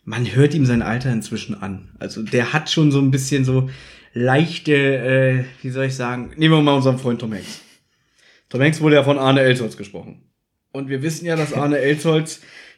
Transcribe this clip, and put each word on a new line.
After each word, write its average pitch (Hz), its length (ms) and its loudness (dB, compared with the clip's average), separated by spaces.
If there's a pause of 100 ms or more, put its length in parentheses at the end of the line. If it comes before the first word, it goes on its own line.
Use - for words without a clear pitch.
man 120 200 -4 (120)
hört 143 180 4
ihm 143 120 2
sein 117 160 0
Alter 123 300 -4
inzwischen 110 480 -8
an. 95 380 -12
Also 104 240 -10
der 117 300 -2
hat 156 180 -2
schon 151 220 4
so 139 80 2
ein 135 100 2
bisschen 135 340 0
so 131 240 0 (460)
leichte, 139 580 0
äh, 131 720 2 (180)
wie 131 80 -8
soll 135 160 -4
ich 131 100 -4
sagen, 123 400 -6
nehmen 156 180 4
wir 156 80 4
mal 147 140 4
unseren 131 240 2
Freund 120 200 -2
Tom 110 120 -8
Hanks. - 280 -12 (880)
Tom 127 140 -4
Hanks 156 180 2
wurde 151 140 4
ja 139 80 6
von 139 160 2
Arne 135 220 4
Elsholz 123 360 2
gesprochen. - 460 -16 (480)
Und 139 180 -10
wir 135 140 -4
wissen 160 240 -6
ja, 165 80 -2
dass 147 180 -2
Arne 143 260 0
<laughs> - 20 0
Elsholz 156 600 0 (360)